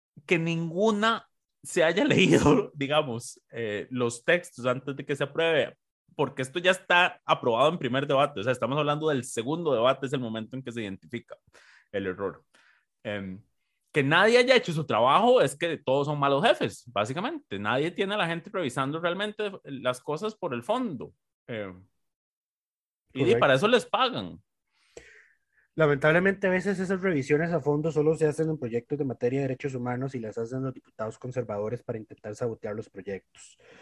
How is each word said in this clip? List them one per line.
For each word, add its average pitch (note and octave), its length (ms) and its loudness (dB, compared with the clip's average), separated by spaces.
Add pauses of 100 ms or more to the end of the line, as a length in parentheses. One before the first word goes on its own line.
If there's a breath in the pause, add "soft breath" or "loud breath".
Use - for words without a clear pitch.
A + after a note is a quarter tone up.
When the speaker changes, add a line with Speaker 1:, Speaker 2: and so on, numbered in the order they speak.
(260)
Speaker 1:
que F3+ 120 2
ninguna F3+ 880 0 (380)
se - 200 0
haya F3 220 4
<laughs> - 0 -
leído, - 720 4
digamos, C#3 640 -4 (100)
eh, G#2 400 -6
los B2 340 -4
textos F3 400 -2
antes C3 300 -2
de C#3 100 -12
que D3 100 -6
se D3 80 -4
apruebe, D#3+ 540 0 (400)
porque C#3+ 240 -2
esto C3 180 -6
ya F3+ 120 4
está F3+ 540 2
aprobado C3 440 2
en F3 100 -2
primer C3+ 260 -2
debate, C#3+ 360 0
o - 20 -8
sea, B2+ 80 2
estamos A#2+ 260 -2
hablando D3 300 -2
del C#3 160 0
segundo D3 500 -4
debate, C3+ 320 2
es B2+ 80 -6
el C#3 60 -4
momento A2+ 380 -8
en C3 40 -10
que B2 120 -12
se A#2 80 -6
identifica - 560 -12 (560 soft breath)
el G2 140 -4
error. F#2 360 -6 (600 soft breath)
Em, G2 380 -8 (520)
que C#3+ 100 2
nadie F#3 340 6
haya B3 200 6
hecho F#3 160 0
su D3+ 120 -4
trabajo D#3 540 4
es C#3+ 160 2
que E3+ 220 -4
todos C#3 300 0
son D3+ 120 -4
malos C#3 260 2
jefes, - 420 0
básicamente. C3+ 680 -4
Nadie B2 340 0
tiene G3 240 -4
a - 20 -2
la F3+ 100 0
gente E3 240 -8
revisando C#3+ 480 -4
realmente G3+ 500 -4 (140)
las B2 380 -4
cosas E3+ 340 -6
por D#3+ 180 -8
el A#2+ 100 -4
fondo. G#3+ 500 -6 (340)
Em, G2 340 -10 (1300)
y B2+ 60 -4
Speaker 2:
Correcto. F#3 200 4
Speaker 1:
para C#3 140 6
eso E3 160 4
les A#3+ 160 4
pagan. A2+ 560 -4 (1300 loud breath)
Speaker 2:
Lamentablemente, D#3+ 720 4
a - 20 2
veces F#3 300 0
esas F#3 220 -2
revisiones D#3+ 500 0
a E3+ 80 0
fondo D3+ 320 0
solo D3+ 240 2
se D#3 120 2
hacen D#3+ 220 -2
en D#3 80 -2
proyectos A#2+ 400 -4
de D3 60 -4
materia B2 360 -2
de C3+ 80 0
derechos C3 280 -6
humanos B2 400 -4
y B2+ 40 -6
las G#2+ 180 -10
hacen A#2+ 260 -6
los C3 100 -6
diputados - 460 -10
conservadores A2+ 640 -6
para A#2 140 -8
intentar G#2+ 380 -14
sabotear A2 400 -6
los A2 140 -10
proyectos. - 680 -14 (240 loud breath)